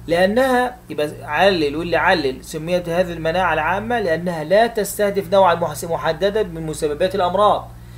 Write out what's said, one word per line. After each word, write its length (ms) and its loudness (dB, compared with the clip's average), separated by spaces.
لأنها، 680 2
يبقى 220 -4
علل 520 2
واللي 220 -2
علل 460 0
سميت 460 -4
هذه 240 0
المناعة 400 0
العامة 460 -2
لأنها 440 -2
لا 240 4
تستهدف 640 -2
نوعًا 220 6
محس-، 300 -6
محددا 580 -2
من 220 -6
مسببات 500 -2
الأمراض، 520 2